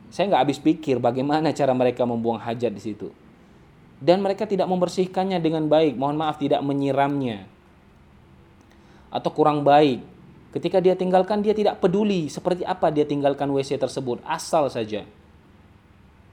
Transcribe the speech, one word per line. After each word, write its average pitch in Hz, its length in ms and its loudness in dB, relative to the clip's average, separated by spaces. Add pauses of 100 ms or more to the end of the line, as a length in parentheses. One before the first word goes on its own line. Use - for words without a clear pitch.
(120)
Saya 185 160 0
nggak 147 160 4
habis 139 160 -2
pikir 151 400 0
bagaimana 139 560 0
cara 135 160 2
mereka 123 320 2
membuang 117 360 -2
hajat 117 280 -4
di 104 120 -10
situ. 104 280 -10 (880)
Dan 170 260 2
mereka 196 240 -2
tidak 185 220 -2
membersihkannya 185 760 -2
dengan 156 240 0
baik, 151 320 2
mohon 143 220 -2
maaf, 151 180 -4
tidak 143 240 0
menyiramnya 139 840 -2 (1600)
atau 127 220 -4
kurang 147 320 2
baik. 143 400 6 (480)
Ketika 170 260 -2
dia 185 140 4
tinggalkan, 185 480 2
dia 208 160 0
tidak 208 260 0
peduli 190 480 2
seperti 180 320 -4
apa 180 300 0
dia 147 160 2
tinggalkan 143 420 0
W 139 140 0
C 143 100 -6
tersebut, 131 480 -4
asal 156 480 -2
saja. 107 380 -6 (1200)